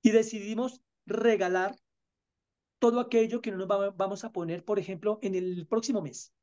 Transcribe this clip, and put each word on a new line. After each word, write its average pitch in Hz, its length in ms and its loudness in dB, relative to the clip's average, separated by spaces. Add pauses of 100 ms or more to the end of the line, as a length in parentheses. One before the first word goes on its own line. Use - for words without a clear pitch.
y 226 80 8
decidimos 220 720 0 (240)
regalar 190 680 0 (1040)
todo 240 180 4
aquello 233 420 2
que 220 120 -4
no 185 60 -4
nos 190 120 -4
va-, 196 200 2
vamos 190 340 -2
a 233 80 -12
poner, 175 320 -6
por 208 160 0
ejemplo, 190 420 -4
en 190 140 -2
el 180 320 -4
próximo 226 340 0
mes. - 300 -12 (100)